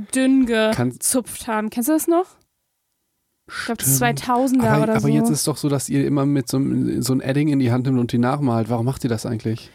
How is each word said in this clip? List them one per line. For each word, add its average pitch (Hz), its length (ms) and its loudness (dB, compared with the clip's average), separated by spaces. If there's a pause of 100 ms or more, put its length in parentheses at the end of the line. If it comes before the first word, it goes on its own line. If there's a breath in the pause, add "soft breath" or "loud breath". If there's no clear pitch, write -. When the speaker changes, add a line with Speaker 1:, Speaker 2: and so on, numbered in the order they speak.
(160)
Speaker 1:
dünn 262 320 4
Speaker 2:
Kann- 220 440 0
Speaker 1:
gezupft - 580 -4
haben. 214 220 -2
Kennst 240 180 -4
du 311 40 2
das 311 140 0
noch? 339 200 2 (1200)
Ich - 180 -12
glaub, 233 120 -4
das - 80 -6
Speaker 2:
Stimmt. 269 120 2
Speaker 1:
zweitausender 247 720 0
Speaker 2:
Aber, 214 140 4
Speaker 1:
oder 220 100 0
Speaker 2:
aber 220 80 0
Speaker 1:
so. - 60 0
Speaker 2:
jetzt 226 220 2
ist - 160 -2
doch 151 100 -2
so, 147 120 -2
dass 139 200 -2
ihr 139 180 0
immer 139 200 0
mit 143 220 0
so 135 80 -2
'm, 127 460 0
so 131 100 0
'n 131 80 0
Edding 143 280 0
in 143 120 2
die 123 120 2
Hand 127 140 0
nimmt 131 120 2
und 120 140 0
die 120 60 2
nachmalt. 120 520 0
Warum 117 160 -2
macht 135 180 -4
ihr 120 60 -2
das 110 160 -4
eigentlich? 113 480 -6